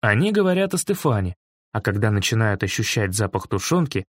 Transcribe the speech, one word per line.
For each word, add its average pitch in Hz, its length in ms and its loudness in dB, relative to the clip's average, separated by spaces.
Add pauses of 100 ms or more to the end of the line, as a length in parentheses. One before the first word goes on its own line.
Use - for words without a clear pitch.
Они 120 300 4
говорят 190 420 2
о 185 40 -2
Стефане, 117 580 -2 (360)
а 110 100 -4
когда 104 280 2
начинают 104 540 0
ощущать 101 500 -2
запах 98 340 -2
тушёнки 139 640 -2